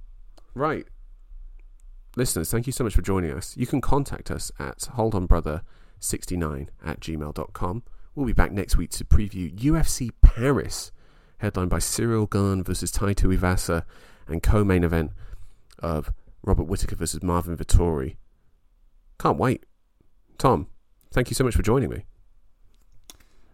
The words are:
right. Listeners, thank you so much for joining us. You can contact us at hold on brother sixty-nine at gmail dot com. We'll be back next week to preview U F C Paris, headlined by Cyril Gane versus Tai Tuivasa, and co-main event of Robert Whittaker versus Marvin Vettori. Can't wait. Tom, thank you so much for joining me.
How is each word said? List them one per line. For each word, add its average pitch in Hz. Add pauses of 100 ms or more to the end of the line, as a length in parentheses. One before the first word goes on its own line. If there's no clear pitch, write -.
(540)
right. 131 (1300)
Listeners, 117
thank 117
you 131
so 131
much 104
for -
joining 90
us. -
You 120
can 139
contact -
us -
at -
hold 110
on 90
brother 80 (360)
sixty-nine 76 (140)
at -
gmail 76
dot -
com. 87 (320)
We'll 139
be 107
back 80
next 95
week 85
to -
preview 95
U 156
F 160
C 117 (100)
Paris, - (460)
headlined 92
by 87
Cyril 113
Gane 98
versus 87
Tai 101
Tuivasa, 90 (460)
and 82
co-main 95
event 82 (680)
of 78 (320)
Robert 87
Whittaker -
versus 82
Marvin 87
Vettori. 80 (1040)
Can't 110
wait. 117 (720)
Tom, 110 (420)
thank 127
you 117
so -
much 120
for -
joining 113
me. - (1500)